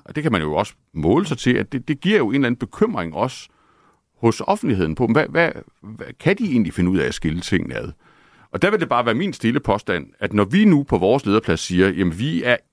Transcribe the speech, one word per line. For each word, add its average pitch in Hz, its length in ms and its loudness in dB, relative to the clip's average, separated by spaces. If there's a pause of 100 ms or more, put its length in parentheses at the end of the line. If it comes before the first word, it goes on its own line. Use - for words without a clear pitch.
og - 100 -18
det 151 80 -4
kan 156 80 0
man 92 100 2
jo 76 120 -2
også 95 200 -2 (200)
måle 95 340 2
sig 143 100 -4
til, - 160 0
at 107 180 -2
det, 127 160 -8
det 147 140 -4
giver 202 160 2
jo 127 120 0
en 120 60 -2
eller 139 120 2
anden 120 120 -2
bekymring 113 560 -4
også 120 340 -6 (720)
hos 113 260 2
offentligheden 98 480 0
på, 127 120 0
hvad, 147 220 2
hvad, 165 220 0 (300)
hvad 110 260 -16 (120)
kan 202 180 2
de 214 140 -4
egentlig 110 220 2
finde 90 180 2
ud 92 60 2
af 71 100 0
at 71 60 -4
skille 82 280 -4
tingene - 340 -2
ad? 55 160 -8 (600)
Og 92 100 -6
der 190 100 2
vil 214 80 2
det 160 100 -2
bare 120 160 0
være 113 100 0
min 185 180 -2
stille 120 260 -2
påstand, 98 460 -2 (140)
at 101 140 -4
når 104 120 2
vi 170 200 4
nu 151 180 6
på 120 140 0
vores 104 280 2
lederplads 101 340 2
siger, 92 300 2
"Jamen, 87 300 0
vi 156 240 -2
er 123 140 2 (160)